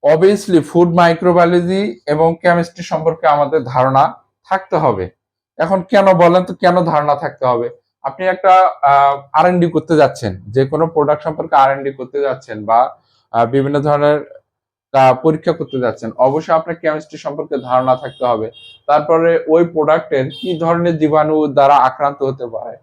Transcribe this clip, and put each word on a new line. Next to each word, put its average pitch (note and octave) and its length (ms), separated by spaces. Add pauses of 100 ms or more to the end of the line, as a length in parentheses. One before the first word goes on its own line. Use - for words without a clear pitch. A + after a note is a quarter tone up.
Obviously F3+ 580
ফুড F3 260
মাইক্রোবায়োলজি F3 1200
এবং E3 340
কেমিস্ট্রি F3 420
সম্পর্কে D#3+ 440
আমাদের D3 360
ধারণা C3 500 (360)
থাকতে F#3+ 260
হবে। A2 340 (480)
এখন F3 240
কেন G3 320
বলেন F3 300
তো, - 120
কেন F3+ 260
ধারণা D3+ 340
থাকতে C#3 300
হবে? A#2+ 240 (320)
আপনি - 260
একটা, F#3 260 (280)
আহ, C#3 400 (120)
আর D#3+ 120
এন F3+ 140
ডি E3+ 100
করতে D#3 280
যাচ্ছেন, A2+ 500
যে C3 180
কোনো D3+ 220
প্রোডাক্ট D3+ 360
সম্পর্কে D#3 320
আর C3+ 160
এন C#3 120
ডি C3+ 100
করতে C3+ 280
যাচ্ছেন B2+ 440
বা, A2+ 320 (340)
আহ, A#2 140
বিভিন্ন C#3 340
ধরনের, D3 400 (760)
আহ, C3 200
পরীক্ষা D#3+ 400
করতে C#3+ 260
যাচ্ছেন, A#2 380
অবশ্যই D#3 380
আপনার D#3+ 200
কেমিস্ট্রি D#3 420
সম্পর্কে D3 400
ধারণা B2+ 380
থাকতে C3 300
হবে। A#2 260 (360)
তারপরে E3 600
ওই E3+ 180
প্রোডাক্টের D#3 600 (160)
কি F3 180
ধরনের E3+ 380
জীবাণু D3+ 500
দ্বারা C#3 280
আক্রান্ত C#3 480
হতে C3+ 240
পারে A2+ 360